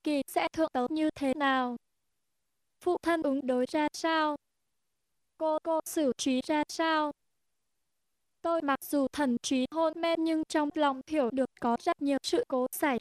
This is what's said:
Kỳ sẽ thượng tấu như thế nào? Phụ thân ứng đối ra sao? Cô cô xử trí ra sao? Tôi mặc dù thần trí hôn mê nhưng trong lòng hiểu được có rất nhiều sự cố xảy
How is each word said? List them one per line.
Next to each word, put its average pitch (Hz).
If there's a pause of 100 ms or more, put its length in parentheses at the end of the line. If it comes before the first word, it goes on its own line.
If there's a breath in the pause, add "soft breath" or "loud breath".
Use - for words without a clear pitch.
Kỳ 294
sẽ 330
thượng 320
tấu 247
như 311
thế 269
nào? 262 (1040)
Phụ 359
thân 330
ứng 277
đối 254
ra 302
sao? 311 (1000)
Cô 311
cô 320
xử 294
trí 254
ra 302
sao? 311 (1300)
Tôi 330
mặc 277
dù 285
thần 262
trí 262
hôn 320
mê 330
nhưng 320
trong 302
lòng 285
hiểu 285
được 262 (100)
có 240
rất -
nhiều 277
sự -
cố 254
xảy 277